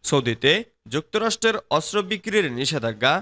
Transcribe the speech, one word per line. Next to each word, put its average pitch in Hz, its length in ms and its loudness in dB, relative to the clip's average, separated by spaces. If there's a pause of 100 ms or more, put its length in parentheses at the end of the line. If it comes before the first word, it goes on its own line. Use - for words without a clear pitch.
সৌদিতে 131 480 2 (360)
যুক্তরাষ্ট্রের 220 680 -2 (140)
অস্ত্র 160 320 0
বিক্রির 196 500 -2
নিষেধাজ্ঞা 123 680 0